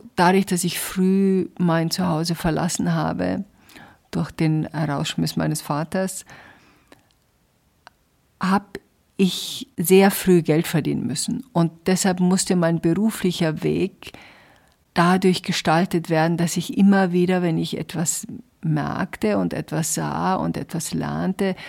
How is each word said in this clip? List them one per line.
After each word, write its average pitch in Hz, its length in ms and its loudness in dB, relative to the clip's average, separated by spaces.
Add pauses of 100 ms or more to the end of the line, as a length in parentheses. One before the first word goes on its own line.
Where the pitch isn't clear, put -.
(140)
dadurch, 190 320 4
dass 175 160 0
ich 175 160 -4
früh 190 680 2 (100)
mein 165 320 2
Zuhause 170 420 -2
verlassen 165 600 -2
habe, 180 480 -2 (640)
durch 160 220 -4
den 156 340 0
Rausschmiss 151 680 -4
meines 156 260 -2
Vaters, 165 640 -4 (2250)
habe 196 360 -2 (380)
ich - 500 -2 (100)
sehr 185 340 6
früh 180 300 4
Geld 160 260 2
verdienen 143 400 -2
müssen. - 360 -6 (100)
Und 170 180 2 (140)
deshalb 185 340 0
musste 185 360 2
mein 165 260 2
beruflicher 170 840 0
Weg 160 480 -4 (840)
dadurch 185 500 4
gestaltet 170 640 0
werden, 165 280 2
dass 170 200 -2
ich - 200 -4
immer 196 340 6
wieder, 180 300 2
wenn 165 160 0
ich 165 200 -4
etwas - 500 -4 (340)
merkte 156 760 -2
und 180 160 -2
etwas 160 400 -4
sah 160 420 -2
und 165 220 -4
etwas - 360 -8
lernte, 165 600 -2 (140)